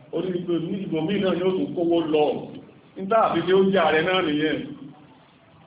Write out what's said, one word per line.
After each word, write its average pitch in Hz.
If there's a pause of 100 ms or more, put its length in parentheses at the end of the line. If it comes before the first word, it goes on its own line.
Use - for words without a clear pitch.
ó -
ní 180
pé 170
ní 175
ìbò 160
míì 196
náà 190
ni 170
ó 185
tún 185
kówó 170
lọ. 151 (680)
Nígbà 196
àfi 175
pé 175
ó 190
jà 185
rẹ 160
náà 185
nìyẹn. 156 (1080)